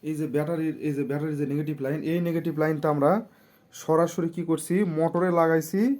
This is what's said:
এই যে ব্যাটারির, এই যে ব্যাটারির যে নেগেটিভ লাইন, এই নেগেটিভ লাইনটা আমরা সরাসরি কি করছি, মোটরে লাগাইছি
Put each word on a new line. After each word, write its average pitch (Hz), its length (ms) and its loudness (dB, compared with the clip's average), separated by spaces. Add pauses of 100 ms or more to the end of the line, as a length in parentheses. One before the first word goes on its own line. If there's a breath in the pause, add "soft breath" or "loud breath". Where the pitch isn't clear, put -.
এই 156 120 -4
যে 151 120 -4
ব্যাটারির, 151 540 -2
এই 151 140 -2
যে 143 100 -2
ব্যাটারির 147 340 -4
যে 147 80 -2
নেগেটিভ 147 340 -2
লাইন, 139 220 -2
এই 170 180 0
নেগেটিভ 165 380 -2
লাইনটা 156 300 2
আমরা 147 220 4 (640 soft breath)
সরাসরি 165 540 0
কি 165 160 -6
করছি, 160 300 -2 (160)
মোটরে 170 400 0
লাগাইছি 165 500 2 (200)